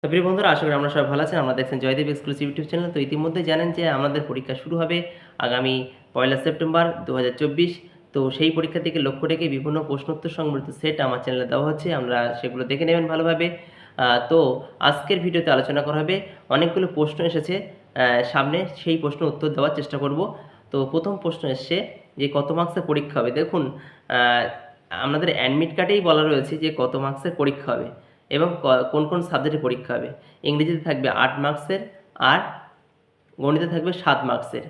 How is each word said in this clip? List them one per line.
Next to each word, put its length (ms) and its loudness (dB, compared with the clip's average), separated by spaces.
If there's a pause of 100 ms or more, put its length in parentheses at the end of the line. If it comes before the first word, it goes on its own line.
প্রিয় 140 2
বন্ধুরা, 280 4
আশা 100 4
করি 140 2
আমরা 140 2
সবাই 160 2
ভালো 180 0
আছেন। 160 0
আমরা 160 2
দেখছেন 240 -2
জয়দেব 300 2
এক্সক্লুসিভ 400 -4
YouTube 200 -6
চ্যানেল। 220 -2
তো 100 -2
ইতিমধ্যে 420 0
জানেন 300 2
যে 160 0
আমাদের 400 0
পরীক্ষা 260 -6
শুরু 240 -4
হবে 340 -2 (260)
আগামী 480 0 (260)
পয়লা 240 2
সেপ্টেম্বর 560 2 (140)
দু 100 -2
হাজার 160 2
চব্বিশ। 480 0 (320)
তো 180 0
সেই 200 2
পরীক্ষা 300 -2
থেকে 180 -2
লক্ষ্য 280 0
রেখে 220 0
বিভিন্ন 340 -2
প্রশ্নোত্তর 460 -4
সংবলিত 420 -4
সেট 300 -4
আমার 220 0
চ্যানেলে 240 -2
দেওয়া 200 0
হচ্ছে, 280 -2
আমরা 400 0
সেগুলো 300 -6
দেখে 200 0
নেবেন 220 4
ভালোভাবে। 520 0 (380)
আহ, 320 4
তো 380 4 (140)
আজকের 400 2
ভিডিওতে 300 0
আলোচনা 320 2
করা 180 0
হবে, 200 0 (280)
অনেকগুলো 380 2
প্রশ্ন 380 0
এসেছে, 480 -2 (220)
আহ, 280 4
সামনে, 440 0 (100)
সেই 220 0
প্রশ্ন 280 -2
উত্তর 220 -2
দেওয়ার 260 0
চেষ্টা 240 -6
করব। 360 -2 (360)
তো 160 0
প্রথম 300 -2
প্রশ্ন 320 -4
এসছে 400 -2 (280)
যে 180 0
কত 180 0
মার্কসের 300 0
পরীক্ষা 380 0
হবে। 100 2
দেখুন, 480 -2 (300)
আহ, 400 4 (420)
আমাদের 440 0
অ্যাডমিট 420 0
কার্ডেই 240 4
বলা 220 4
রয়েছে 340 0
যে 200 -2
কত 200 -2
মার্কসের 400 -4
পরীক্ষা 360 0
হবে 120 -2 (460)
এবং 320 2
ক-, 200 6 (100)
কোন 160 2
কোন 140 0
সাবজেক্টে 360 0
পরীক্ষা 360 -2
হবে। 140 -4 (340)
ইংরেজিতে 420 0
থাকবে 240 0
আট 300 2
মার্কসের 420 -2 (340)
আর 240 4 (1040)
গণিতে 260 2
থাকবে 260 -2
সাত 320 2
মার্কসের। 460 -4